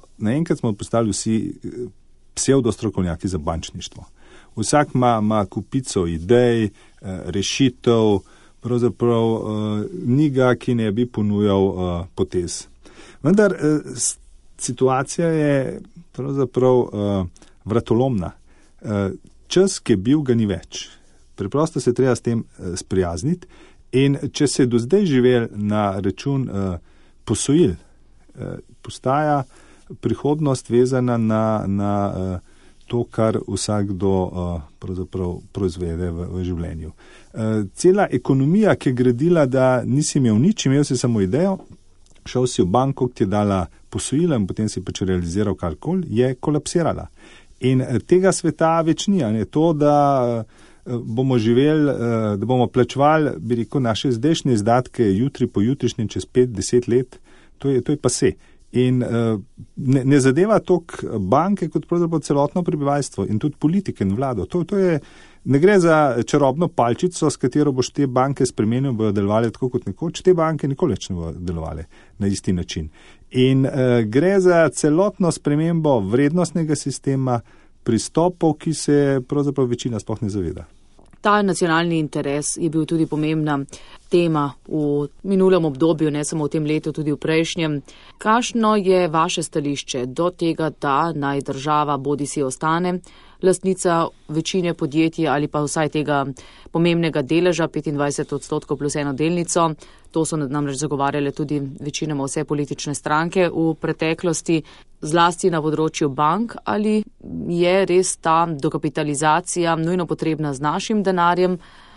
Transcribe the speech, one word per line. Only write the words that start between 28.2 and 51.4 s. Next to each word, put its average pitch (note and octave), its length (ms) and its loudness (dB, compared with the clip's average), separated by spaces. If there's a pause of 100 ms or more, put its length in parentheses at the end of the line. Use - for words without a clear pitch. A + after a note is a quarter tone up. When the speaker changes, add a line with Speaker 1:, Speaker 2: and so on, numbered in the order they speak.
Speaker 1:
postaja C#3+ 640 -2 (560)
prihodnost C#3+ 720 -2
vezana B2 460 2
na, A2 500 0
na, G2+ 500 -2
eh, F#2 220 -4 (500)
to, A#2+ 160 -2
kar A2 340 0 (100)
vsakdo, G2+ 640 -2 (120)
eh, F2 360 -6 (180)
pravzaprav F2+ 640 -8 (120)
proizvede F2 580 -4
v, E2+ 220 -8
v F#2 120 -6
življenju. E2 440 -6
Eh, - 760 -6 (100)
cela F#3 360 2
ekonomija, D3+ 680 0
ki - 120 -2
je C3 60 0
gradila, C3 520 2
da B2+ 380 2
nisi C#3+ 340 0
imel A2+ 200 4
nič, E3+ 280 2
imel C#3 180 2
si B2+ 120 -2
samo A#2 240 0
idejo, D3 380 0 (640)
šel B2+ 220 -2
si - 160 0
v F#2+ 40 4
banko, B2+ 420 2
ki - 60 -8
ti A#2 100 0
je G2 40 -2
dala G2 380 2 (240)
posojilo D3 460 0
in G2+ 100 0
potem G#2+ 220 -4
si F#2+ 120 -6
pač F2 220 -6
realiziral F#2 520 0
karkoli, D3+ 540 -4
je B2 260 0
kolapsirala. D3 760 -2 (520)
In, C3 200 2
eh, B2+ 180 -2
tega F#3 340 2
sveta E3 500 0
več D#3+ 260 0
ni, G3 140 2
a G#2+ 80 0
ne. A2 140 0
To, D#3+ 280 2
da, C#3 720 2 (420)
eh, B2 180 -6
bomo C3 340 0
živeli, C#3 520 4